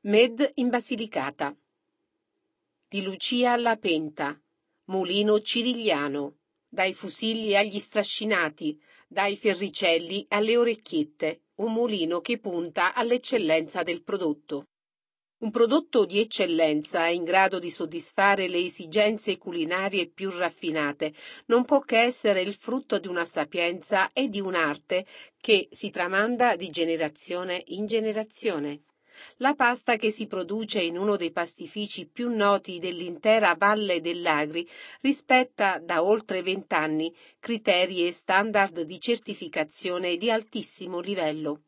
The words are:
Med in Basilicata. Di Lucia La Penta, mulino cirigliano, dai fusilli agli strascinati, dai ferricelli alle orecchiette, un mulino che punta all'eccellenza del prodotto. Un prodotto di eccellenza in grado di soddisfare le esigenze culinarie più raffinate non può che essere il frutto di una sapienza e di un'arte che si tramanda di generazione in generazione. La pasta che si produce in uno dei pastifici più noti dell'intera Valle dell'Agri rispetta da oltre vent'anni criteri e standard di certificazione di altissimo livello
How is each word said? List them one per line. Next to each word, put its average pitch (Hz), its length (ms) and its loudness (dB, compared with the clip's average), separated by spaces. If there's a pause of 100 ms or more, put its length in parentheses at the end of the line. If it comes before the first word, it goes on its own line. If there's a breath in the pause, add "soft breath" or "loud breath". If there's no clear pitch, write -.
Med 233 520 4
in 247 140 0
Basilicata. 208 840 -4 (1400)
Di 196 140 -4
Lucia 240 540 0
La 233 180 2
Penta, 156 640 -2 (440)
mulino 196 560 2
cirigliano, 175 960 -2 (320)
dai 190 260 0
fusilli 220 640 -2
agli 202 240 0
strascinati, 180 1000 -2 (280 soft breath)
dai 202 280 0
ferricelli 185 920 0
alle 214 280 2
orecchiette, 160 840 -2 (160)
un 220 160 -4
mulino 196 480 0
che 233 180 -4
punta 175 560 -2
all'eccellenza 196 880 0
del 170 220 -4
prodotto. 156 640 -4 (720)
Un 226 120 -4
prodotto 233 540 4
di 190 160 0
eccellenza 165 880 2
in 175 160 0
grado 190 340 4
di 175 100 -8
soddisfare 190 760 0
le 175 120 -2
esigenze 185 800 0
culinarie 180 680 -2
più 190 240 -8
raffinate 156 840 -2 (340 loud breath)
non 247 180 4
può 277 160 4
che 233 180 2
essere 226 420 2
il 202 140 -2
frutto 226 460 -4
di 190 80 -12
una 175 160 -2
sapienza 175 880 -2
e 269 160 0
di 202 120 -4
un'arte 180 640 -2 (360 loud breath)
che 202 320 4
si - 180 -8
tramanda 208 640 2
di 175 160 -6
generazione 170 960 -4
in 202 200 -6
generazione. 214 960 -4 (560 loud breath)
La 262 160 2
pasta 240 420 2
che 214 160 0
si 214 160 -8
produce 202 520 -4
in 170 160 -2
uno 202 200 2
dei 170 160 -4
pastifici 175 720 -8
più 240 260 -6
noti 202 460 2
dell'intera 180 800 2
Valle 202 440 2
dell'Agri 165 640 -2 (360 loud breath)
rispetta 254 800 2
da 170 240 0
oltre 208 360 0
vent'anni 165 720 -2 (280 loud breath)
criteri 185 640 2
e 175 60 -2
standard 196 680 0
di 165 180 -8
certificazione 180 1160 -4
di 220 120 0
altissimo 196 680 -4
livello 156 680 -4